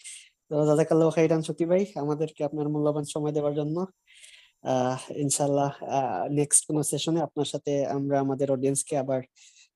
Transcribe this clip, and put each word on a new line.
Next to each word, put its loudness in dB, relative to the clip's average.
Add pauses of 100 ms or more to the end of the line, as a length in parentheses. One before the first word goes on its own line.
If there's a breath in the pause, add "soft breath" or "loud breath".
(500 loud breath)
তো 2
জাযাকাল্লাহু 4
খাইরান 4
শফি -2
ভাই, 2 (100)
আমাদেরকে -2
আপনার -2
মূল্যবান 0
সময় -4
দেওয়ার 0
জন্য। -2 (760 loud breath)
আহ, -2
ইনশাল্লাহ, 0
আহ, -2
নেক্সট 2
কোনো 0
সেশনে -2
আপনার -4
সাথে -2
আমরা 0
আমাদের 0
অডিয়েন্সকে -2
আবার, -2 (540 soft breath)